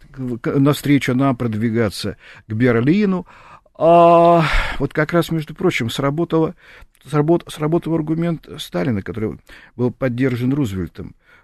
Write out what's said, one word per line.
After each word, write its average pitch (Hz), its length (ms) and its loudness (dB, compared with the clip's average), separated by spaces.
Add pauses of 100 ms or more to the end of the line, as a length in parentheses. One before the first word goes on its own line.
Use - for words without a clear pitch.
(120)
к-, 123 280 -10
к-, 143 200 -2
навстречу 139 540 2
нам 135 220 0
продвигаться 110 800 -4 (300)
к 110 60 -8
Берлину. 139 760 2 (480)
А 170 680 6 (360)
вот 139 140 -4
как 156 200 -2
раз, 170 160 0
между 160 240 -6
прочим, 151 380 -2
сработало, 160 640 -2 (500)
сработ-, 156 420 0
сработал 156 460 -2
аргумент 160 640 -4
Сталина, 131 460 -4
который 92 340 -6 (380)
был 120 160 -2
поддержан 127 600 -2
Рузвельтом. 95 640 -6 (300)